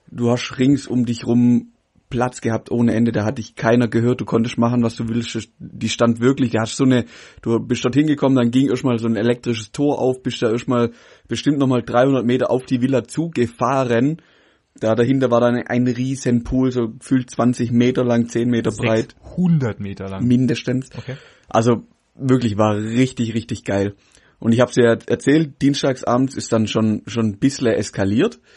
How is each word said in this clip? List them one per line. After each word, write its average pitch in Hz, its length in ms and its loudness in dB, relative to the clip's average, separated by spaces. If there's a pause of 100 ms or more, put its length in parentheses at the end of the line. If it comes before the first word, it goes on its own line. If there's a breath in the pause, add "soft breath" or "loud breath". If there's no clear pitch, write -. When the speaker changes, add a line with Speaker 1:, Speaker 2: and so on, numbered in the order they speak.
Speaker 1:
Du 120 220 0
hast - 260 -4
rings 131 300 2
um 123 180 0
dich 117 220 -6
rum 120 400 4 (420)
Platz 127 320 -4
gehabt 113 300 -4
ohne 117 220 2
Ende, 117 200 2
da 104 100 -2
hat 107 140 -2
dich - 180 -14
keiner 120 320 2
gehört, 117 320 0
du 107 60 -8
konntest 117 320 -2
machen, 120 260 2
was 113 140 -4
du 120 100 -6
willst. 113 400 -6 (120)
Die - 280 -8
stand 117 320 0
wirklich, 127 320 2
da 110 120 0
hast - 120 -8
so 143 80 0
eine, 127 220 4 (360 loud breath)
du 117 240 0
bist 120 200 -2
dorthin 135 200 2
gekommen, 139 300 2
dann 120 160 2
ging 135 180 2
erstmal 120 300 -2
so 117 80 -4
ein 113 80 0
elektrisches 117 560 -2
Tor 143 280 -2
auf, 127 220 -2
bist 127 200 -6
da 120 100 0
erstmal 120 400 0 (380 loud breath)
bestimmt 139 280 -2
nochmal 131 260 0
dreihundert 123 420 2
Meter 123 260 0
auf 131 140 0
die 120 160 -2
Villa 131 240 0
zugefahren. 131 1160 0 (560 soft breath)
Da 110 180 0
dahinter 123 360 2
war 117 80 4
dann 120 160 2 (120)
ein 123 200 0
riesen 123 560 -2
Pool, 127 300 0
so 117 160 -2
gefühlt 127 400 -2
zwanzig 120 420 0
Meter 123 320 2
lang, 117 240 2
zehn 120 220 -2
Meter 113 220 0
breit. 113 520 -2
Speaker 2:
Sechshundert 156 560 0
Meter 98 300 -10
lang. 98 180 -6
Speaker 1:
Mindestens. 123 680 0
Speaker 2:
Okay. 131 180 -12 (320 loud breath)
Speaker 1:
Also 113 360 2 (320)
wirklich 120 420 0
war 107 180 2
richtig, 113 600 -2
richtig 110 280 -8
geil. 101 320 -2 (420 soft breath)
Und 113 160 0
ich 120 60 2
hab's 120 160 0
ja 117 220 4 (100)
erzählt, 143 540 0
dienstagsabends 135 760 0
ist - 160 -8
dann 110 160 2
schon, 110 380 0
schon 110 220 -2
ein 101 120 -6
bisschen 135 280 0
eskaliert. 110 760 -2 (160 loud breath)